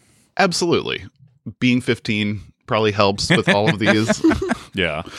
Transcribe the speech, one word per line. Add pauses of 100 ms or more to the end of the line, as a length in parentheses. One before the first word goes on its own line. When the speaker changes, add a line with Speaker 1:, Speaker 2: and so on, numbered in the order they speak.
(380)
Speaker 1:
Absolutely. (540)
Being
fifteen (260)
probably
helps
with
all
of
these.
Speaker 2:
<laughs> (420)
Speaker 3:
Yeah. (180)